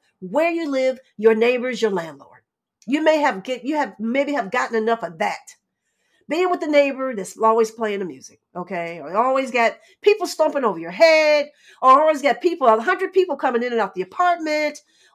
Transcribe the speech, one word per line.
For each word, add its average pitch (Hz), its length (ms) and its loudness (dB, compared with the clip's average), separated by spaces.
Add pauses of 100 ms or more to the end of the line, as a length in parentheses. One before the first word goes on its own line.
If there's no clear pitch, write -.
(200)
where 269 300 -2
you 330 200 -6
live, 262 280 -2 (180)
your 220 180 4
neighbors, 233 460 0
your 220 100 0
landlord. 165 500 -10 (460)
You 294 160 -2
may 311 160 4
have 240 240 -2
get, 254 220 -8
you 302 120 -4
have 254 220 -4
maybe 277 360 -2
have 208 160 -4
gotten 247 260 -4
enough 226 260 -2
of 170 160 -12
that. - 380 -8 (720)
Being 349 220 0
with 349 100 -2
the 330 60 -6
neighbor 269 480 2
that's 190 240 -10
always 220 320 2
playing 208 300 -6
the 196 40 -6
music, 135 360 -16 (140)
okay? 170 460 -10
Or 165 160 -8
always 262 340 0
got 233 280 0 (240)
people 415 240 2
stomping 294 380 -2
over 190 140 -2
your 165 120 -12
head, 302 600 4 (300)
or 262 220 6
always 311 180 2
got 247 220 -2
people, 339 240 0
a 220 120 6
hundred 370 360 -2
people 370 220 2
coming 247 260 -2
in 247 100 -4
and 226 80 0
out 196 140 -4
the 185 80 -6
apartment, 302 800 -2 (320)